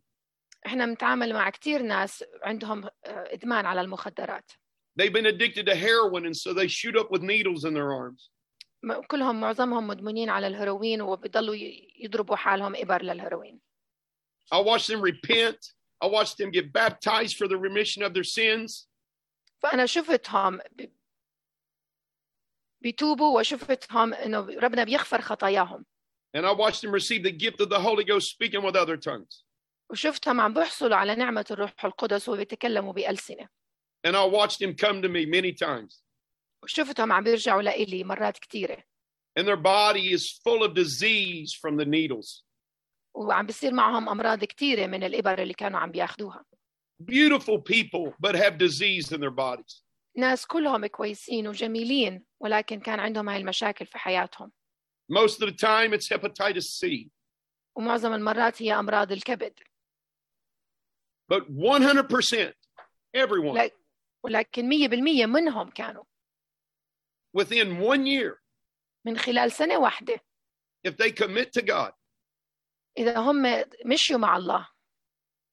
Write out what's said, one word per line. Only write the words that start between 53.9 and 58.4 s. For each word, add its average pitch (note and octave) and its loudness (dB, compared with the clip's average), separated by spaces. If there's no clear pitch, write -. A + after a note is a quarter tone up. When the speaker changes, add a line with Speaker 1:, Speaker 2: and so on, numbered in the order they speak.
Speaker 1:
حياتهم. F#3 -4
Speaker 2:
Most G#3+ 4
of G#3+ 0
the F#3+ -4
time A3 4
it's G#3 -2
hepatitis G3 -2
C. D#3+ -4
Speaker 1:
ومعظم A3+ 0
المرات A3 0